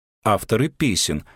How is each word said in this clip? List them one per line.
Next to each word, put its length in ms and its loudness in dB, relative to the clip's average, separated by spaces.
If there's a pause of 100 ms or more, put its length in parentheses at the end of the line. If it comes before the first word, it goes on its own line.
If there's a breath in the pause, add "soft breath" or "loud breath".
(220)
Авторы 460 0
песен 560 -2 (120)